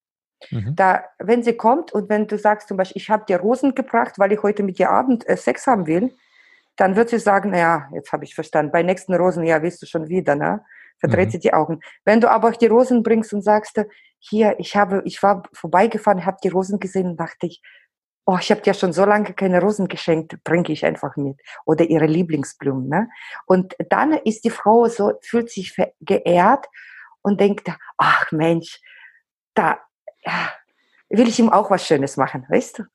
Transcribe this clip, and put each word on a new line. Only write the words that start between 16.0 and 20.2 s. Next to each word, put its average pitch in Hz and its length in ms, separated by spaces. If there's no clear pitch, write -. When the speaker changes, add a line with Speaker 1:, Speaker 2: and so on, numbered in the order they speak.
Speaker 2:
habe 185 160
die 196 60
Rosen 190 320
gesehen 185 300
und 165 100
dachte - 260
ich, - 160
oh, 185 140
ich - 100
habe 208 120
dir 196 120
schon 190 180
so 180 120
lange 208 300
keine 180 280
Rosen 202 260
geschenkt, 160 560